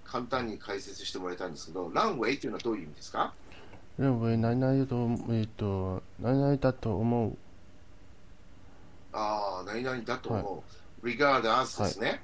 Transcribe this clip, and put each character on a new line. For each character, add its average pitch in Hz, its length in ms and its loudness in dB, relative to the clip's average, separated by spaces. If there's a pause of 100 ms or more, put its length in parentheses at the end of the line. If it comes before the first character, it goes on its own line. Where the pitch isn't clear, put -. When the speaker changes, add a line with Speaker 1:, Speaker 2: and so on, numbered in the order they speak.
Speaker 1:
簡 123 220 -4
単 120 220 0
に 104 100 -4
解 98 220 -4
説 95 260 -10
し - 60 -6
て 98 80 -4
も 90 100 -4
ら 90 40 -4
い 87 40 -8
た 95 100 -4
い - 20 -2
ん - 40 -8
で 73 40 -10
す - 100 -12
け 80 40 -12
ど、 85 220 -4
ラ 185 120 4
ン 196 120 0
ウ 117 40 0
ェ 110 100 2
イ 139 40 2
っ - 40 -8
て - 60 -8
い 127 40 -2
う - 20 -6
の 98 60 -6
は - 60 -8
ど 117 80 0
う 110 40 0
い 98 60 -6
う - 20 -8
意 78 40 -10
味 76 80 -12
で - 60 -14
す - 100 -12
か？ - 220 0 (680)
Speaker 2:
認 127 200 4
為 113 180 4
何 117 220 4
々 131 200 6
だ 135 60 4
と、 120 240 2 (220)
え 113 120 4
っ 107 120 -2
と、 95 480 0 (160)
何 127 220 4
々 139 160 6
だ 135 160 4
と 107 240 0
思 117 300 4
う。 - 100 -4 (1700)
Speaker 1:
あ 104 520 0
ー、 90 40 -8
何 113 160 -2
々 127 180 0
だ 117 160 -2
と - 120 -6
思 98 340 -2 (400)
う。 117 40 -2
Speaker 2:
は 120 40 0
い。 120 40 -2
Speaker 1:
regard 127 440 6
as 127 200 -2
で 104 100 6
す 95 100 -4
ね。 165 240 0